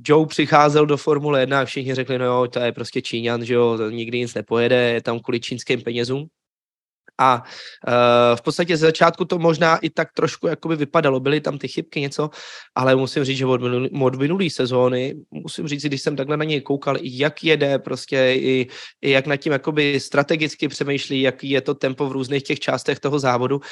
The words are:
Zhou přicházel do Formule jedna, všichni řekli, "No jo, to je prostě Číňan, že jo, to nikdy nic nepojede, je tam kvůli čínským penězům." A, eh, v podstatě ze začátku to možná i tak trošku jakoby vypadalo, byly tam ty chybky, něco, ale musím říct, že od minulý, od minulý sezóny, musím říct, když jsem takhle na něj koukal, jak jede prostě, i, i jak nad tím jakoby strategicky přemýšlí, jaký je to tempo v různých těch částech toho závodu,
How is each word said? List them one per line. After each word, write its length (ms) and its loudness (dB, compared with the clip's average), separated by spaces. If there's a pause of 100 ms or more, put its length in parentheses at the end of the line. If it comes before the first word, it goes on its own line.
Zhou 180 6
přicházel 600 4
do 120 0
Formule 420 0
jedna, 260 0
všichni 300 -6
řekli, 240 -4
"No 60 -2
jo, 220 2
to 120 -4
je 120 0
prostě 300 -6
Číňan, 440 -4
že 80 -2
jo, 240 4
to 120 -2
nikdy 300 -6
nic 140 -6
nepojede, 420 2
je 260 2
tam 180 -4
kvůli 200 -4
čínským 420 -4
penězům." 460 -4 (880)
A, 260 4 (440)
eh, 480 6
v 60 -10
podstatě 360 -2
ze 80 2
začátku 400 4
to 140 -2
možná 380 4
i 120 -2
tak 240 -2
trošku 340 -2
jakoby 280 -4
vypadalo, 440 0
byly 220 0
tam 160 -4
ty 100 -10
chybky, 340 -6
něco, 280 -4 (460)
ale 200 4
musím 280 0
říct, 140 -2
že 80 -2
od 160 2
minulý, 280 -2 (120)
od 140 4
minulý 340 0
sezóny, 680 0 (160)
musím 360 -10
říct, 160 -6
když 180 -4
jsem 140 -4
takhle 220 -4
na 80 -2
něj 160 -2
koukal, 400 -2
jak 420 -4
jede 360 2
prostě, 560 0
i, 320 0 (340)
i 100 0
jak 160 2
nad 100 -2
tím 160 -2
jakoby 460 0
strategicky 680 -2
přemýšlí, 540 -4
jaký 280 -2
je 120 0
to 120 -2
tempo 360 -2
v 20 -8
různých 320 -4
těch 160 -4
částech 400 -2
toho 200 -2
závodu, 420 0 (100)